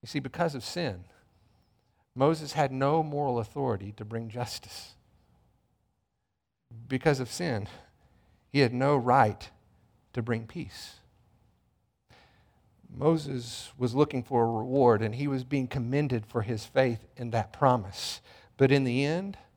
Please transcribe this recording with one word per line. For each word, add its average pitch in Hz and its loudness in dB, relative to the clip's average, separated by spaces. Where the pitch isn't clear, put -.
You - -14
see, - -4
because 143 -2
of 127 -8
sin, 110 -6
Moses 151 2
had 147 0
no 139 0
moral 143 -2
authority 107 -4
to 107 -14
bring 113 -8
justice. - -10
Because 135 2
of 123 -6
sin, 120 -4
he 139 2
had 123 4
no 135 2
right 123 4
to 127 -4
bring 113 -2
peace. - -12
Moses 139 -2
was 123 0
looking 147 2
for 117 2
a 113 -2
reward, 123 4
and 107 -2
he 139 -4
was 135 -2
being 131 -2
commended 123 -2
for 117 -2
his 107 -6
faith 123 0
in 120 -8
that 113 -2
promise. 120 0
But 135 6
in 139 4
the 131 2
end 185 -4